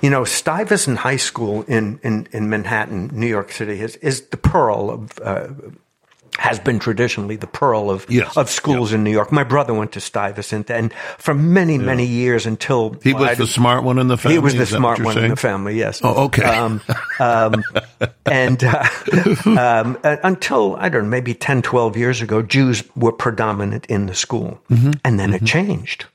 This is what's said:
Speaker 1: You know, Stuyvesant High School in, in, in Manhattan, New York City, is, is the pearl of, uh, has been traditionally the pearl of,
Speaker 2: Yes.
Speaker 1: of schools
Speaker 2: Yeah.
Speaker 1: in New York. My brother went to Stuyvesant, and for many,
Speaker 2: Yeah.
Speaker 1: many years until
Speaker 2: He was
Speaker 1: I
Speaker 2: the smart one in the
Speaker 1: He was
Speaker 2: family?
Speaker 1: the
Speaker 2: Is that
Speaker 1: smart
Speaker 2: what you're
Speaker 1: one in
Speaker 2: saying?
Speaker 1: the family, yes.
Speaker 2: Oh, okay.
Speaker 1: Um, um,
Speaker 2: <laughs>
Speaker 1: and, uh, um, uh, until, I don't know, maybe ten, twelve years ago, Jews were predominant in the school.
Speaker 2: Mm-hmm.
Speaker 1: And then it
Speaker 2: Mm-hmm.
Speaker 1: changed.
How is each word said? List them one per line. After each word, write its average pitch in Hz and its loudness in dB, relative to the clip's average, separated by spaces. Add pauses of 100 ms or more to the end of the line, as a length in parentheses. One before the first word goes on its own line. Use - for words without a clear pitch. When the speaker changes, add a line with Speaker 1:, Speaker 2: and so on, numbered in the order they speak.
Speaker 1:
You 143 4
know, 131 2
Stuyvesant 170 -2
High 135 -2
School 110 -4
in, 110 -2
in, 107 -2
in 107 -4
Manhattan, 107 -4
New 113 -2
York 104 -4
City, 104 -8
is, 110 -8
is 135 -4
the - -10
pearl 107 2
of, 113 -12
uh, - -4 (880)
has 120 -2
been 120 0
traditionally 107 -2
the 107 -12
pearl 107 0
of, 95 -4
Speaker 2:
Yes. 120 0
Speaker 1:
of 135 2
schools 123 0
Speaker 2:
Yeah. 110 2
Speaker 1:
in 107 2
New 107 0
York. 107 2
My 147 4
brother 127 0
went 104 -4
to 101 -12
Stuyvesant, 101 -6
and 113 -2 (260)
for - -2
many, 165 4
Speaker 2:
Yeah. 131 0
Speaker 1:
many 127 0
years 120 0
until 110 -2
Speaker 2:
He 135 4
was 131 2
Speaker 1:
I 120 2
Speaker 2:
the 117 0
smart 123 2
one 127 2
in 127 2
the 127 4
Speaker 1:
He 151 2
was 139 4
Speaker 2:
family? - 0
Speaker 1:
the 131 4
Speaker 2:
Is 101 0
that 107 -2
Speaker 1:
smart 120 2
Speaker 2:
what - -
you're 117 -2
Speaker 1:
one 110 0
in 113 2
Speaker 2:
saying? 113 2
Speaker 1:
the 110 0
family, 101 -2
yes. 107 -2
Speaker 2:
Oh, 131 2
okay. 117 2
Speaker 1:
Um, 113 0 (380)
um, 113 2 (300)
Speaker 2:
<laughs> - -6
Speaker 1:
and, 127 2
uh, 127 2 (600)
um, 123 4
uh, 147 4
until, 143 0
I 190 -2
don't 127 0
know, 104 -2
maybe 120 -2
ten, 135 0
twelve 117 0
years 120 0
ago, 107 0
Jews 123 2 (100)
were 117 2
predominant 107 -2
in 101 -2
the 92 -6
school. - -6 (100)
Speaker 2:
Mm-hmm. 123 4 (100)
Speaker 1:
And 117 2
then 98 0
it 90 -2
Speaker 2:
Mm-hmm. 104 -2
Speaker 1:
changed. - -2 (100)